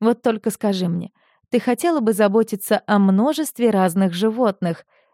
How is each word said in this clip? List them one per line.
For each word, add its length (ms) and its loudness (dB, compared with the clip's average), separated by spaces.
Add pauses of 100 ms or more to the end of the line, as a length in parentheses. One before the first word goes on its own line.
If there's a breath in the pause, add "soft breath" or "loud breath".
Вот 220 0
только 280 -2
скажи 380 -2
мне, 240 -6 (380)
ты 100 0
хотела 400 0
бы 120 2
заботиться 760 0
о 120 2
множестве 720 2
разных 440 0
животных, 720 -2 (280)